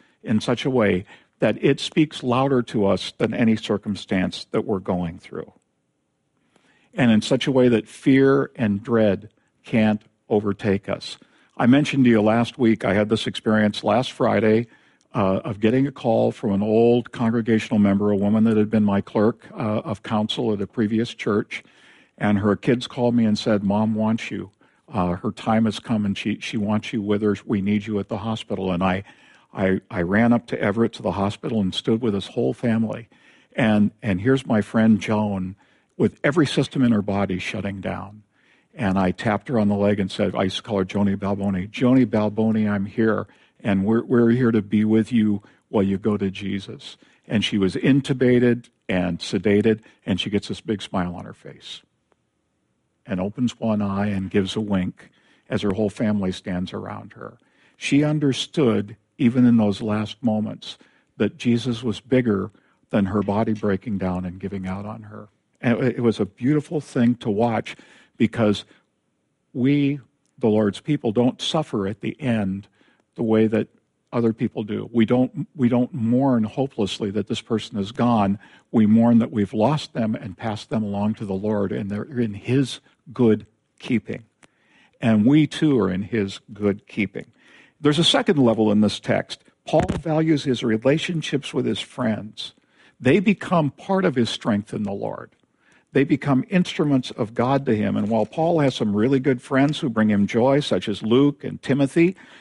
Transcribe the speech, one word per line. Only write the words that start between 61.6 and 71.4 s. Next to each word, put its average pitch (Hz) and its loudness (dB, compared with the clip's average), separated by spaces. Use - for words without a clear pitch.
was 110 -4
bigger 107 0
than 104 2
her 98 0
body 107 0
breaking 104 -2
down 92 -4
and 90 -10
giving 98 -8
out 98 -8
on 110 -14
her. 107 -18
And 120 0
it, 127 0
it - -4
was 117 2
a 107 -2
beautiful 147 -2
thing 120 2
to - -8
watch, 110 -2
because 107 0
we, 139 0
the 123 0
Lord's 107 0
people, 131 -4
don't 123 0